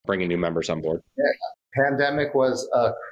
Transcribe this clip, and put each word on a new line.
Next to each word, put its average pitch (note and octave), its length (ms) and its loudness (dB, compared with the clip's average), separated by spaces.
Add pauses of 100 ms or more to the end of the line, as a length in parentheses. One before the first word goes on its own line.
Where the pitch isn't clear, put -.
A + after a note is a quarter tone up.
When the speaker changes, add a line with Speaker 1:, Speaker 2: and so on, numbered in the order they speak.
Speaker 1:
bringing F#2 240 0
new F2 80 0
members E2+ 320 0
on E2 120 -2
board? D#2+ 200 -2 (160)
Speaker 2:
Yeah. - 680 -2
Pandemic C#3+ 500 0
was C3 400 2
a A#2 180 4 (200)